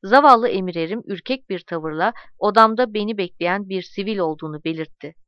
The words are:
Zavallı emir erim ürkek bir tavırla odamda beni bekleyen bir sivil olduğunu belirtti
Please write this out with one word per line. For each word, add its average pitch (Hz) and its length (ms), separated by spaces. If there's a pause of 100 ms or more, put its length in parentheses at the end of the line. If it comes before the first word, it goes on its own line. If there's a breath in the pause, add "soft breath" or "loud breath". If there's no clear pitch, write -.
Zavallı 247 460
emir 185 260
erim 170 320
ürkek 247 420
bir 180 120
tavırla 160 520 (260 loud breath)
odamda 220 560
beni 214 240
bekleyen 185 500
bir 185 140
sivil 202 360
olduğunu 156 460
belirtti 160 500 (140)